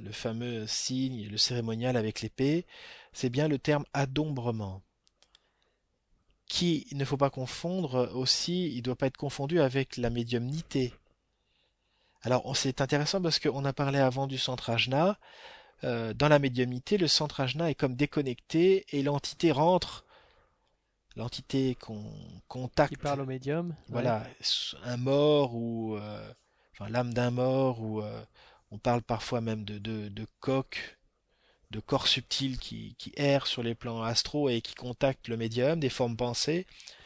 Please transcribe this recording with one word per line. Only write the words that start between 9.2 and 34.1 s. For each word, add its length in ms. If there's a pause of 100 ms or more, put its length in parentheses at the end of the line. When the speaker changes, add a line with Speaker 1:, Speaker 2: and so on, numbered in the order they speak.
Speaker 1:
avec 380
la 140
médiumnité. 840 (1300)
Alors, 240
on, 80
c'est 300
intéressant 400
parce 160
qu'on 260
a 80
parlé 260
avant 280
du 100
centre 320
ajna. 500 (640)
Euh, 300
dans 160
la 100
médiumnité, 600
le 100
centre 320
ajna 300
est 40
comme 220
déconnecté 960
et 120
l'entité 480
rentre, 540 (1120)
l'entité 600
qu'on 360 (360)
contacte. 420
Speaker 2:
Qui 100
parle 220
au 40
médium, 480 (140)
Speaker 1:
Voilà, 320
Speaker 2:
ouais. 200
Speaker 1:
s-, 440
un 140
mort 560
ou, 420
euh, 360 (420)
enfin, 160
l'âme 240
d'un 160
mort 500
ou, 220
euh, 200 (480)
on 60
parle 240
parfois 400
même 240
de, 140
de, 320
de 160 (140)
coq, 580 (720)
de 100
corps 260
subtil 520
qui, 400
qui 180
errent 300
sur 160
les 120
plans 280
astraux 480